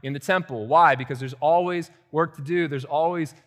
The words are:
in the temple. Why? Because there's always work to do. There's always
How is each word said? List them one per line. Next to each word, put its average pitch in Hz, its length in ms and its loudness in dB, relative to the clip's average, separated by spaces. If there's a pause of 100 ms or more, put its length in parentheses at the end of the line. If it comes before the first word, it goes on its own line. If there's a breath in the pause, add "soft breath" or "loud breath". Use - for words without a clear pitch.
in 139 80 -6
the 139 80 -8
temple. 135 480 -2
Why? 156 260 6
Because 131 240 -8
there's 131 160 -10
always 170 560 0 (220 soft breath)
work 160 240 0
to 147 60 -14
do. 165 260 -2
There's 135 160 -6
always 160 500 -2 (120)